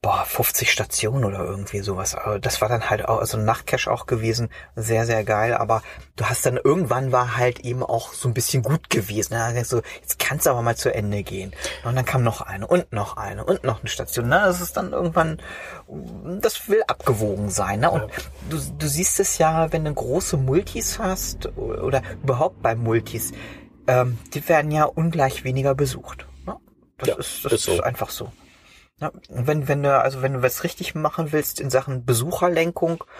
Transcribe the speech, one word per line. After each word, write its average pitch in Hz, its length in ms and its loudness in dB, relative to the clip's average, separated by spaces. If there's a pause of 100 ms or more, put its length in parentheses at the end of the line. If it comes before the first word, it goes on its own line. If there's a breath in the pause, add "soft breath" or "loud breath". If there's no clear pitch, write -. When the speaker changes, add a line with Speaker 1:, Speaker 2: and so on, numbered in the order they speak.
Speaker 1:
boah, - 260 0
fünfzig - 440 0
Stationen 117 540 0
oder 95 140 -2
irgendwie 95 420 -4
sowas. 95 340 -4
Aber 107 240 -2
das - 220 0
war 107 80 2
dann 117 220 0
halt 107 160 0
auch, 110 140 2
also 110 180 -2
ein 107 80 0
Nachtcache - 440 0
auch - 140 0
gewesen, 113 460 0 (260 loud breath)
sehr, 113 300 2
sehr 113 180 2
geil. 110 300 2
Aber 113 280 2 (340 loud breath)
du 113 100 0
hast - 180 -2
dann, 127 140 2
irgendwann 135 520 2
war 120 280 2
halt 123 220 2
eben 120 220 -4
auch - 300 -2
so - 160 -2
ein 117 60 0
bisschen 127 280 0
gut 143 280 0
gewesen. 104 420 -2
Ne? 117 60 -2
Da 117 140 0
denkst 120 180 -2
du, 120 100 2 (220 loud breath)
jetzt - 160 -6
kann's - 280 0
aber 131 140 4
mal 117 160 0
zu - 180 0
Ende 104 280 -2
gehen. 98 320 -10 (300 loud breath)
Und 120 120 -2
dann 127 80 0
kam 127 180 2
noch 117 200 0
eine 98 240 -8
und - 260 2
noch 104 240 -4
eine 104 300 -8
und - 180 2
noch 110 160 0
eine - 80 -10
Station. - 400 -4
Ne? 170 160 6
Das 180 160 2
ist 175 160 -4
dann 202 160 -2
irgendwann, 165 480 0 (1000 loud breath)
das - 260 0
will 214 180 4
abgewogen 104 640 0
sein. 98 320 0
Ne? 156 100 4
Und 180 120 0
Speaker 2:
Ja. 107 60 -6 (420 loud breath)
Speaker 1:
du, 156 80 -2 (180)
du 151 100 -4
siehst 156 340 0
es - 180 2
ja, 160 340 4
wenn 160 140 0
du 147 80 -2
große 143 420 0
Multis 147 640 0
hast - 480 -4 (100)
oder - 460 -2 (200 loud breath)
überhaupt 135 380 0
bei 113 140 2
Multis, 113 580 0 (540 loud breath)
ähm, 123 320 4 (160)
die 147 160 -6
werden 151 200 6
ja 151 140 4
ungleich 160 600 2
weniger 135 300 2
besucht. - 520 -4 (180)
Ne? 190 120 -8 (420)
Das - 100 0
Speaker 2:
Ja, - 80 2
Speaker 1:
ist, - 300 -8
das - 80 2
Speaker 2:
ist 107 100 0
so. - 80 2
Speaker 1:
ist 87 80 4
einfach - 300 -2
so. - 200 -8 (680 soft breath)
Ja, 156 80 -4
und - 400 -6
wenn, 151 180 2
wenn 143 160 2
du, 139 160 6
also 135 240 2
wenn 135 120 2
du 127 80 0
was 127 200 2
richtig - 320 -6
machen 156 380 0
willst 151 260 0
in 139 100 -4
Sachen 127 380 0
Besucherlenkung, 165 960 2 (180 loud breath)